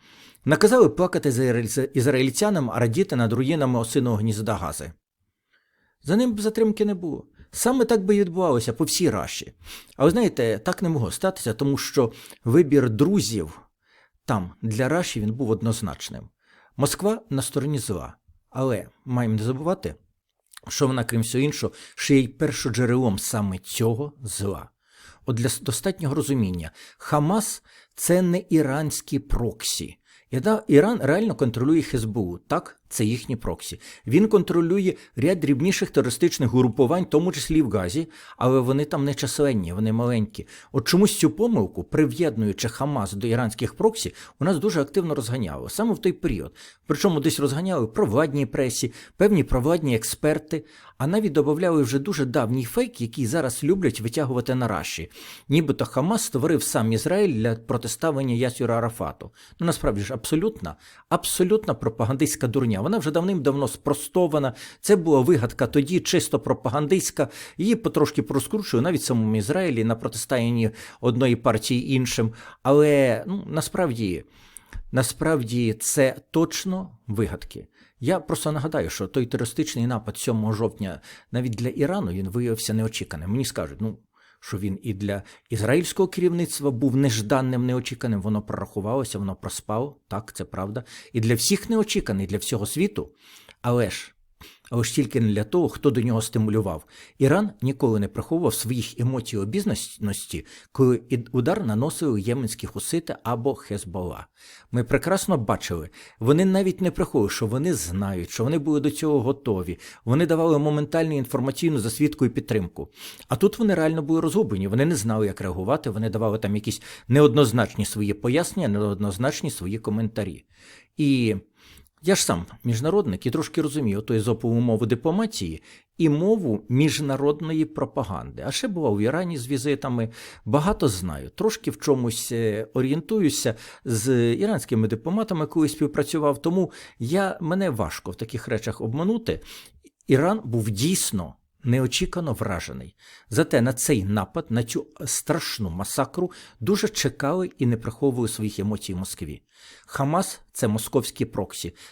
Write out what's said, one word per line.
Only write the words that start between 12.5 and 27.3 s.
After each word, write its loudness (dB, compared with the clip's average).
друзів 0
там -2
для -2
Раші, -2
він -2
був -4
однозначним. -4
Москва 0
на -2
стороні -2
зла. -6
Але -2
маємо 0
не -2
забувати, -4
що 0
вона, 0
крім 0
всього 0
іншого, -2
ще 2
й 4
першоджерелом 0
саме -2
цього -2
зла. -6
От -2
для 0
с-, -4
достатнього -2
розуміння: 0
Хамас — 0